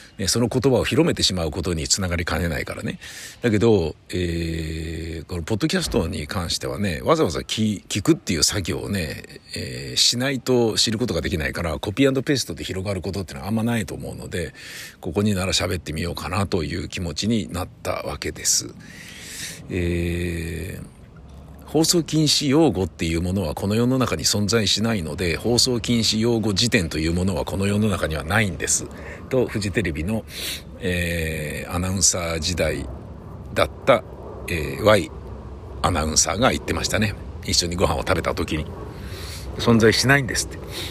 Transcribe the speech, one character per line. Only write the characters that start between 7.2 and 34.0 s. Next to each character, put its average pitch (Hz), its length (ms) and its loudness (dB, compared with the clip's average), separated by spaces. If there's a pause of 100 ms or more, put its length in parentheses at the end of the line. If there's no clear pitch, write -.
わ 95 60 2
ざ 67 100 -2
聞-、 107 460 0
聞 104 160 -2
く 160 100 6
っ 160 40 6
て - 160 -4
い 78 60 2
う 69 40 4
作 101 200 2
業 71 180 -4
を 58 80 -6
ね、 82 340 -4 (320)
え - 400 -8
ー、 - 20 -2
し - 200 4
な 127 140 2
い 127 100 -2
と 120 360 4
知 - 140 4
る 107 80 0
こ 120 80 0
と 101 80 -2
が 80 60 2
で 73 100 -2
き 95 60 2
な 73 100 -2
い 67 60 -2
か 71 100 -4
ら、 78 160 -2
コ 101 140 -4
ピ 135 120 4
ー 135 40 6
ア - 20 6
ン 135 40 0
ド 131 80 0
ペ 147 120 2
ー - 40 4
ス - 80 -2
ト 87 80 -8
で - 100 -10
広 92 220 -6
が 101 80 -2
る 90 80 -4
こ 98 100 -4
と 98 80 -4
っ 92 40 -6
て - 100 -12
の 67 80 -10
は 95 60 -8
あ - 20 -4
ん 113 40 2
ま 110 80 0
な 117 160 0
い 98 60 -2
と - 100 -8
思 69 180 -8
う - 20 -12
の - 140 -12
で、 82 260 -4 (460)
こ 95 120 -6
こ 101 100 2
に 107 120 4
な 90 100 0
ら 92 80 0
喋 95 240 0
っ - 20 -6
て 80 140 -6
み 80 100 -4
よ 85 100 -4
う - 20 -6
か 76 140 -6
な 98 180 0
と 85 180 0
い 76 120 -4
う - 120 -6
気 - 120 -8
持 82 140 -4
ち - 140 -2
に 113 240 0
な 90 140 -4
っ - 20 -16 (140)
た - 200 -2
わ 78 160 -6
け 80 140 -4
で - 140 -12
す。 - 280 0 (960)
え 85 1080 -2
ー、 - 60 -12 (800)
「放 160 180 4
送 170 180 4
禁 151 220 2
止 143 240 4
用 147 220 6
語 92 140 2
っ 90 40 0
て - 160 -4
い 82 120 2
う 82 60 2
も 90 100 0
の 98 100 0
は 73 120 -2
こ - 120 -4
の 101 80 2
世 120 120 4
の 131 120 4
中 107 180 2
に - 80 -4
存 104 220 2
在 104 220 4
し 101 140 2
な 113 120 2
い 95 80 -2
の 73 140 -4
で、 85 200 0
放 117 220 2
送 120 220 4
禁 120 200 2
止 110 200 2
用 117 200 4
語 104 120 2
辞 107 180 2
典 101 180 4
と 76 100 -4
い 78 100 2
う 85 40 4
も 90 120 2
の 95 100 2
は - 100 -2
こ 80 120 -4
の 98 100 0
世 101 120 2
の 107 100 4
中 85 180 0
に 78 80 -2
は 73 100 -4
な 95 160 2
い 104 80 2
ん 76 80 -4
で - 120 -2
す」 - 180 0 (420)
と、 123 180 4
フ - 120 -4
ジ 101 140 -2
テ 117 100 2
レ 85 100 0
ビ 80 120 -2
の、 107 200 -2 (560)
え 80 880 -2
ー、 - 60 -6
ア 87 40 -2
ナ 92 120 -2
ウ 92 40 0
ン 95 80 0
サ - 160 4
ー 82 220 -2
時 85 160 -2
代 76 300 0 (680)
だ 98 100 4
っ - 60 0 (140)
た、 123 200 6 (440)